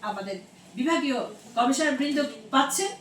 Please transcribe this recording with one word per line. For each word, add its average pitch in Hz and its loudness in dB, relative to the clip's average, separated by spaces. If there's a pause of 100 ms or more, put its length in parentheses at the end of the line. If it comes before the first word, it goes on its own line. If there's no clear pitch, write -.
(100)
আমাদের 196 -8 (420)
বিভাগীয় 269 2 (400)
কমিশনার 269 2
বৃন্দ 285 0 (360)
পাচ্ছেন 285 2